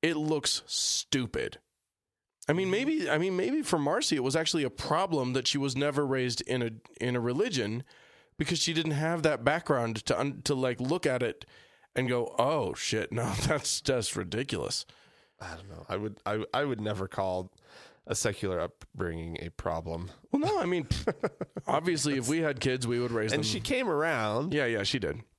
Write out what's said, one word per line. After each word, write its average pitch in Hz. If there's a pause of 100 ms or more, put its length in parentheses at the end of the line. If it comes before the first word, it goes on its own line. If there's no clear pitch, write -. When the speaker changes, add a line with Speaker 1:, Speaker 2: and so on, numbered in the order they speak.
Speaker 1:
it 160
looks 156
stupid. - (880)
I 147
mean, 190
Speaker 2:
Mm-hmm. 185
Speaker 1:
maybe, 262
I 151
mean, 185
maybe 254
for 180
Marcy, 160
it 131
was 131
actually 160
a 123
problem 156
that 127
she -
was 135
never 143
raised 127
in 123
a, 117 (300)
in 123
a 120
religion 123 (520)
because 160
she 165
didn't 160
have 160
that 143
background 127
to 107
un-, 139
to, 147
like, 127
look 147
at 127
it - (520)
and 127
go, 120
"Oh, 123
shit, -
no, 110
<laughs> 104
that's, -
that's 127
ridiculous." 95 (560)
Speaker 2:
I 87
don't 92
know. 82
I 95
would, 104
I, 107
I 139
would 123
never 101
call 92 (560)
a -
secular 98
upbringing 82
a 85
problem. 82 (220)
Speaker 1:
Well, 285
no, 392
I 330
mean, 175 (380)
<laughs> -
obviously, 151
if 120
we 156
had 147
kids, 127
we 120
would 120
raise 110
Speaker 2:
And 151
Speaker 1:
them. 113
Speaker 2:
she 110
came 247
around. 143
Speaker 1:
Yeah, 143
yeah, 113
she 135
did. 87 (180)